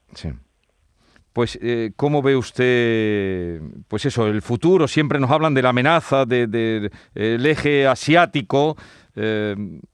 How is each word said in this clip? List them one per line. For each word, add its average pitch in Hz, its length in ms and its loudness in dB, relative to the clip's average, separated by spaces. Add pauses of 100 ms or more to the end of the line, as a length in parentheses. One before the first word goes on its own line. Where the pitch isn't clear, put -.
(140)
Sí. - 160 -10 (1040)
Pues, 117 280 -2
eh, 117 340 -4
¿cómo 147 260 0
ve 135 140 2
usted, 107 1300 0 (260)
pues 107 180 -6
eso, 120 220 0
el 107 160 0
futuro? 160 440 2
Siempre 147 320 0
nos 131 120 0
hablan 156 240 2
de 131 80 2
la 127 60 4
amenaza, 135 560 2
de, 120 220 2
de, 110 440 -2 (240)
el 113 300 -2
eje 143 420 2
asiático. 147 880 2 (400)
Eh, 107 400 -2 (380)